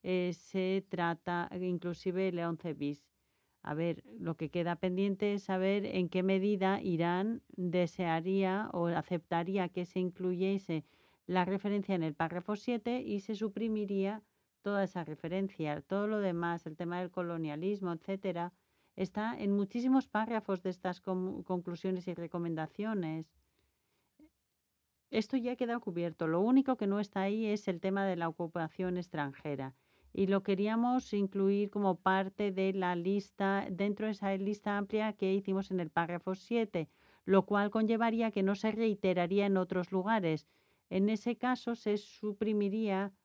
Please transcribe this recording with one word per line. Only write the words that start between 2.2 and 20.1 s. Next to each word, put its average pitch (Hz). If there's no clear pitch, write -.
el 175
once 170
bis. 143
A -
ver, 165
lo 165
que 160
queda 170
pendiente 196
es 196
saber 196
en 185
qué 185
medida 190
Irán 180
desearía 180
o 170
aceptaría 175
que 180
se 185
incluyese 180
la 180
referencia 202
en 170
el 156
párrafo 175
siete 240
y 202
se 220
suprimiría 202
toda 202
esa 175
referencia. 156
Todo 202
lo 214
demás, 170
el 156
tema 175
del 180
colonialismo, 170
etcétera, 180
está 185
en 202
muchísimos 240
párrafos 214